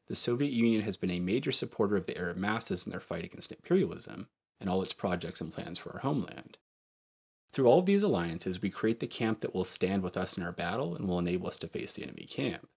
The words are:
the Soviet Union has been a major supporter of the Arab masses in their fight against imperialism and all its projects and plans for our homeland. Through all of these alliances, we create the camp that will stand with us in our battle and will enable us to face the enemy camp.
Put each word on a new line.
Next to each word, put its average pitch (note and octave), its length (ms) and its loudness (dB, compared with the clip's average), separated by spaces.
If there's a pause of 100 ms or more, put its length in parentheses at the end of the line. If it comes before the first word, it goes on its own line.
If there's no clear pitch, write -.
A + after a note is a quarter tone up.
the - 60 -4
Soviet C3+ 380 2
Union A#2 300 6
has G#2 160 -2
been F#2 120 -2
a F2+ 80 0
major G#2 320 2
supporter G#2 460 2
of F2 80 2
the - 140 -4
Arab F2 180 -4
masses G2 480 -2
in G#2+ 60 -6
their F2+ 100 -6
fight - 240 -6
against - 260 -10
imperialism - 800 -2 (320)
and G2 80 -4
all F#2 140 2
its F#2 100 -4
projects F2 480 -4
and D#2 100 -6
plans F2 280 -8
for - 160 -12
our F#2+ 60 -8
homeland. - 580 -4 (960)
Through C3 140 6
all B2+ 100 10
of F#3 80 4
these G3+ 160 6
alliances, F2+ 580 0
we G2 80 0
create A2+ 320 0
the - 60 -2
camp A2 340 0
that - 140 -4
will F#2 100 2
stand F#2 380 0
with F2+ 160 -2
us F2+ 180 -2
in F#2+ 60 -4
our F2 100 -4
battle G2 420 -2
and - 140 -4
will F2 100 2
enable F2+ 300 0
us - 100 -6
to E2+ 100 -6
face - 260 -6
the - 80 -8
enemy - 220 -10
camp. - 520 -4